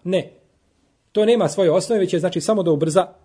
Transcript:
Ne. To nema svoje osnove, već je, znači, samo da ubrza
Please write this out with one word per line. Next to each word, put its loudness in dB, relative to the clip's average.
Ne. -2
To 0
nema 2
svoje 0
osnove, 0
već -2
je, 0
znači, -4
samo 0
da 2
ubrza 0